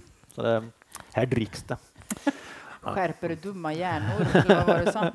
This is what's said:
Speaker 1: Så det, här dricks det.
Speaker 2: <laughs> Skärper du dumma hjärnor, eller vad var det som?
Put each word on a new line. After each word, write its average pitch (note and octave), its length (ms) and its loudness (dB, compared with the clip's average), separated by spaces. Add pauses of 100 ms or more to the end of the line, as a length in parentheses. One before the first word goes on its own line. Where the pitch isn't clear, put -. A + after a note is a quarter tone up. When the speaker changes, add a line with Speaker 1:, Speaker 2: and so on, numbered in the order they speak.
(340)
Speaker 1:
Så A#2+ 80 -6
det, A2+ 220 2 (480)
här A2+ 140 2
dricks A#2 360 -2
det. - 140 -8 (480)
Speaker 2:
<laughs> - 560 -8
Skärper F3 480 -4
du E3 60 -4
dumma E3 380 -8
hjärnor, D#3+ 600 -2
eller F#3 240 8
vad F3 100 2
var F3 180 4
det F3 80 2
som? G#3+ 120 0 (100)